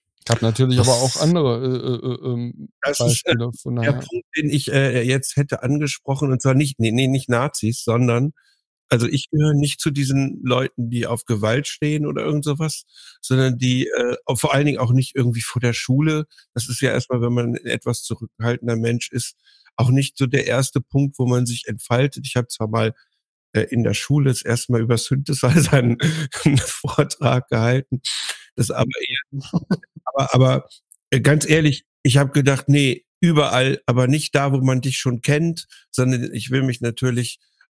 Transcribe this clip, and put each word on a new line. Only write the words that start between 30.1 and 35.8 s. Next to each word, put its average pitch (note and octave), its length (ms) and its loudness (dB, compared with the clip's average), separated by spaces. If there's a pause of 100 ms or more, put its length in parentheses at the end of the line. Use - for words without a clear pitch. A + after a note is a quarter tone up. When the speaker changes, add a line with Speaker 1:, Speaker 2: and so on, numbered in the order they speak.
Speaker 3:
aber, C3 340 4 (420)
äh, C3 100 0
ganz D3 280 4
ehrlich, D3+ 360 2 (180)
ich C3 160 4
hab C#3 160 2
gedacht, C#3 340 2
nee, C#3 360 2 (160)
überall, C#3 640 2
aber B2+ 220 2
nicht D3+ 260 0
da, C#3 180 0
wo C#3 60 2
man C3 220 2
dich C3 180 -4
schon B2 240 -2
kennt, E3 440 0 (240)